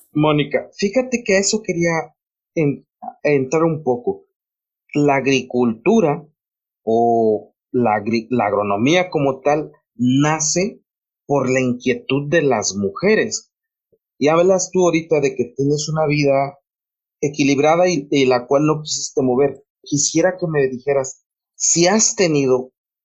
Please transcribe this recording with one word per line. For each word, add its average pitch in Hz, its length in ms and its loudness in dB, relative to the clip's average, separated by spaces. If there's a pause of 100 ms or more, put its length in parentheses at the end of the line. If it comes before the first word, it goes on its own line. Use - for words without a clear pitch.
(140)
Mónica, 151 600 0
fíjate 240 500 -2
que 190 120 0
a 196 40 4
eso 214 240 -2
quería 170 520 -2 (400)
en-, 143 320 -2 (360)
entrar 147 400 2
un 160 200 -2
poco. - 400 -4 (680)
La 143 240 2
agricultura 135 1080 0 (580)
o 113 680 0 (180)
la 120 240 0
agri-, 110 340 -4
la 120 160 0
agronomía 104 640 0
como 139 320 -2
tal 147 320 -2 (220)
nace 151 840 0 (460)
por 135 220 0
la 131 100 2
inquietud 127 680 -4
de 165 120 2
las 110 340 -2
mujeres. 117 760 -2 (640)
Y 139 120 2
hablas 180 420 2
tú 185 140 2
ahorita 165 340 0
de 139 160 -2
que 120 200 -4
tienes 147 340 -2
una 156 180 -2
vida 139 500 0 (640)
equilibrada 147 680 2
y, 170 200 -4
y 139 160 2
la 123 220 0
cual 139 180 2
no 156 160 0
quisiste - 400 -6
mover. 131 420 0 (200)
Quisiera 165 540 -2
que 175 100 -6
me 147 200 0
dijeras 135 580 -4 (300)
si - 320 0
has 214 280 2
tenido 139 560 0 (340)